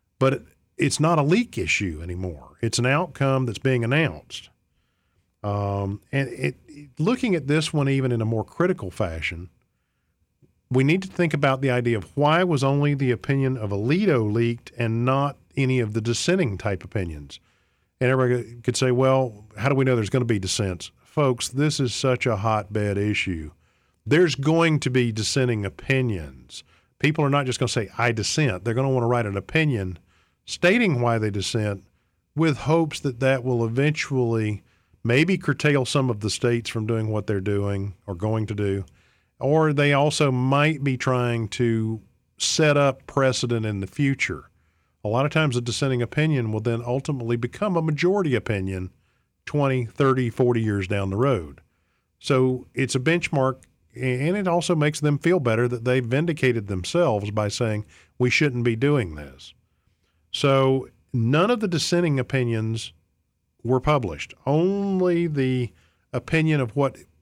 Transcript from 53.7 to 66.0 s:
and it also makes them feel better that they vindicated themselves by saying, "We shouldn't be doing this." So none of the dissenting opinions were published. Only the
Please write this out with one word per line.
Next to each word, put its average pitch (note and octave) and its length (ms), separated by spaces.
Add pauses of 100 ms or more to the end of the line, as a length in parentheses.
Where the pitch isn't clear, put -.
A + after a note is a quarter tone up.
and C3 420
it G3 100
also E3+ 280
makes D3+ 260
them D3 160
feel E3+ 240
better A#2 280
that A#2+ 180
they B2+ 140
vindicated B2+ 640
themselves G#2 640
by G#2 180
saying, G#2+ 380 (320)
"We B2 100
shouldn't B2 360
be A#2 120
doing A#2 380
this." D2 400 (800)
So C3+ 580 (240)
none C3+ 360
of A#3 100
the G#3+ 60
dissenting E3+ 540
opinions A2+ 720 (720)
were B2 160
published. B2 540 (120)
Only F3+ 800
the C3 460 (400)